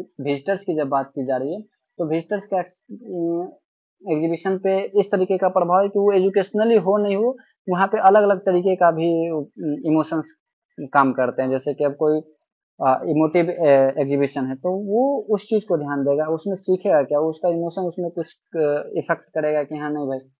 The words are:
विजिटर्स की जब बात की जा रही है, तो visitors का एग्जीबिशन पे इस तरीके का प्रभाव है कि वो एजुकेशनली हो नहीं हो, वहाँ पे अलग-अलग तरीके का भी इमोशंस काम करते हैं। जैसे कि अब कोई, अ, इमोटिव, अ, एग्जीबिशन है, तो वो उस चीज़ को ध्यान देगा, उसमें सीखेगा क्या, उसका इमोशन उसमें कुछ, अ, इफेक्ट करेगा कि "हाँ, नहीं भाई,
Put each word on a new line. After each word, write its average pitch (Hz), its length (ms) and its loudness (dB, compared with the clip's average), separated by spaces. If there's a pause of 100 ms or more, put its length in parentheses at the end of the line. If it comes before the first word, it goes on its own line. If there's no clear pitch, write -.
विजिटर्स 143 600 -6
की 180 140 -4
जब 147 140 -2
बात 139 180 -2
की 135 200 -8
जा 131 100 -2
रही 139 180 -4
है, 214 80 -12 (360)
तो 170 80 -2
visitors 165 480 -4
का 185 40 0 (1500)
एग्जीबिशन 165 460 -2
पे 190 220 0
इस 196 300 0
तरीके 185 280 0
का 185 100 0
प्रभाव 185 340 2
है 202 60 0
कि 202 100 -2
वो 202 140 4
एजुकेशनली 196 640 2
हो 196 200 2
नहीं 202 200 0
हो, 247 200 -2 (340)
वहाँ 185 160 2
पे 214 120 -2
अलग-अलग 202 400 6
तरीके 185 380 2
का 175 140 6
भी 165 380 0 (580)
इमोशंस 156 500 0 (440)
काम 135 320 2
करते 127 300 -2
हैं। 131 80 -2
जैसे 135 240 -4
कि 147 100 -2
अब 139 120 -2
कोई, 156 240 0 (680)
अ, - 180 2
इमोटिव, 160 460 2
अ, 139 500 4
एग्जीबिशन 139 460 -2
है, 131 80 -6
तो 175 160 -4
वो 214 500 -2
उस 208 280 -4
चीज़ 214 180 -2
को 175 100 0
ध्यान 143 280 -4
देगा, 143 200 0
उसमें 160 300 -4
सीखेगा 185 480 0
क्या, 147 180 0
उसका 160 280 -2
इमोशन 170 340 -4
उसमें 175 280 -6
कुछ, 165 260 -10 (200)
अ, 151 400 0
इफेक्ट 160 280 -4
करेगा 151 380 -2
कि 147 140 -8
"हाँ, 147 140 -6
नहीं 147 160 -6
भाई, 135 120 -6 (220)